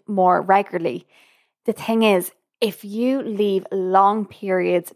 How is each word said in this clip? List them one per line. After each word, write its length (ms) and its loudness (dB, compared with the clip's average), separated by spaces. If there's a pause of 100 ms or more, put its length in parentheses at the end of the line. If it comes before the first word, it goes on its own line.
more 320 2
regularly?" 680 0 (580)
The 80 -2
thing 300 0
is, 280 2 (300)
if 240 -4
you 360 -2
leave 500 -2
long 540 2
periods 720 -2